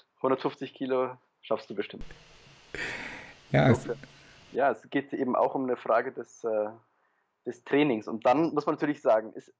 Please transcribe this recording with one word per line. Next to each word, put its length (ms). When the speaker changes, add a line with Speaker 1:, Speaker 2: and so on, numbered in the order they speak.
Speaker 1:
hundertfünfzig 520
Kilo 380
schaffst 280
du 60
bestimmt. 300
Speaker 2:
Ja, 180
es 180
Speaker 1:
Okay. 100
Ja, 180
es 180
geht 240
eben 220
auch 200
um 80
eine 120
Frage 380
des, 320
äh, 240
des 200
Trainings. 420
Und 180
dann 280
muss 120
man 100
natürlich 260
sagen, 320
ist, 260